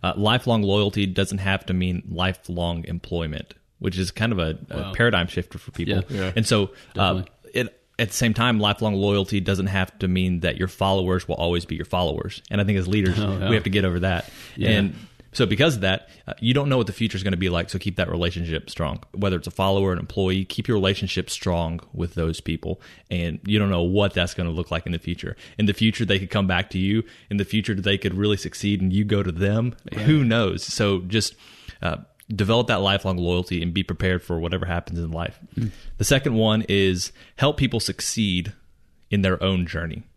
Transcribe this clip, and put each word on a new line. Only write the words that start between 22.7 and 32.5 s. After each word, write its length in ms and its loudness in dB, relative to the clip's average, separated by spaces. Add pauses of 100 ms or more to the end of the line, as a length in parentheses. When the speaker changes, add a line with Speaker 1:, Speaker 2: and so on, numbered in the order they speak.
Speaker 1:
And 340 -4
you 140 2
don't 100 2
know 140 2
what 320 2
that's 180 0
gonna 160 -2
look 220 -4
like 160 -4
in 40 -4
the 60 -4
future. 380 -8 (240)
In 80 4
the 60 2
future, 320 2
they 120 2
could 140 -4
come 160 2
back 240 0
to 80 -2
you. 240 2 (260)
In 80 -2
the 80 0
future, 300 0
they 220 0
could 180 -2
really 220 2
succeed 440 -2
and 100 2
you 120 2
go 180 2
to 100 -2
them. 440 0 (160)
Speaker 2:
Yeah. 80 -6
Speaker 1:
Who 240 4
knows? 400 2
So 380 0
just, 340 -2 (480)
uh, 140 -2 (380)
develop 320 2